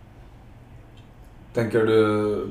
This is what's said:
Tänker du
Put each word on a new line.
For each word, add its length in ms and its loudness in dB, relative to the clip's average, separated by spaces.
Tänker 320 0
du 640 0